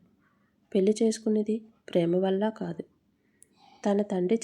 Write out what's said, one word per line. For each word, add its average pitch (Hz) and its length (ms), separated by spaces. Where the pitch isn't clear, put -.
పెళ్లి 202 280
చేసుకునేది 220 580
ప్రేమ 170 220
వల్ల 190 340
కాదు, 175 340
తన 202 100
తండ్రి 196 420